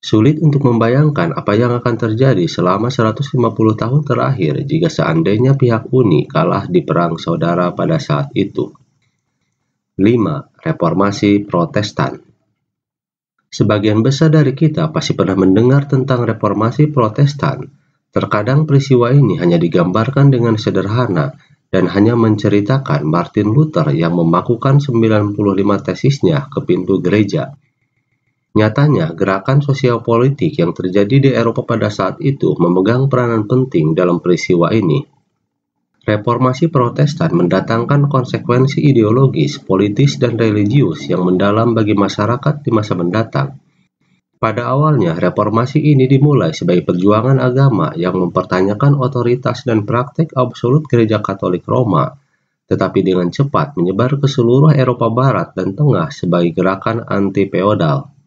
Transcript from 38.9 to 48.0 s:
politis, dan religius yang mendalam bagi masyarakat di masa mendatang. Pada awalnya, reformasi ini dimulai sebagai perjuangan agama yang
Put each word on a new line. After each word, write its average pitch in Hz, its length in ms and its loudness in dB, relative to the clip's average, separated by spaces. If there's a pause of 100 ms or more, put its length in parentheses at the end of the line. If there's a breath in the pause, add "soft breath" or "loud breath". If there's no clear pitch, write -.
politis, 104 580 0
dan 117 160 0
religius 104 720 0
yang 90 160 -2
mendalam 101 480 2
bagi 107 240 0
masyarakat 104 640 -2
di - 140 -4
masa 107 180 -2
mendatang. 87 640 -4 (800)
Pada 120 380 -4
awalnya, 151 400 2
reformasi 120 640 -2
ini 135 320 2
dimulai 135 400 2
sebagai 87 400 0
perjuangan 107 480 2
agama 127 560 0
yang 90 240 -2